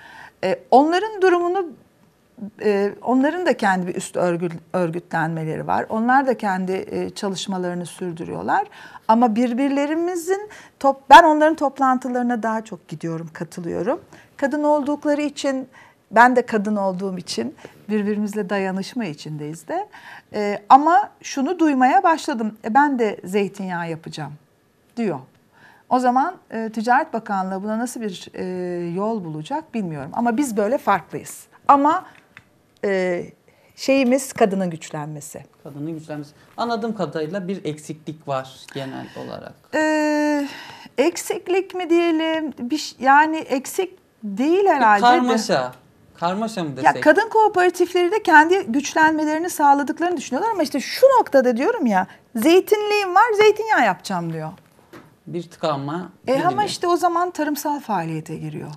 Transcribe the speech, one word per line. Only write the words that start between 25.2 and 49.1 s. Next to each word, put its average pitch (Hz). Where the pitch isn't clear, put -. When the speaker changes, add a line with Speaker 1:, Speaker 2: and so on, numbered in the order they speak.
Speaker 1:
O 254
zaman, 262
e, 226
Ticaret 240
Bakanlığı 190
buna 214
nasıl 247
bir, 196
e, 190
yol 202
bulacak 160
bilmiyorum. 160
Ama 233
biz 254
böyle 214
farklıyız. -
Ama, 285
e, 185
şeyimiz 269
kadının 190
güçlenmesi. 151
Speaker 2:
Kadının 151
güçlenmesi. 151
Anladığım 226
kadarıyla 165
bir 190
eksiklik 151
var 131
genel 131
olarak. -
Speaker 1:
E, 302
eksiklik 359
mi 359
diyelim? 320
Bir 240
ş-, -
yani 294
eksik 311
değil 262
Speaker 2:
Bir 381
Speaker 1:
herhalde 226
de. 240
Speaker 2:
karmaşa. 220
Karmaşa 190
mı 156
Speaker 1:
Ya 135
Speaker 2:
desek? -
Speaker 1:
kadın 359
kooperatifleri 359
de 427
kendi 349
güçlenmelerini 311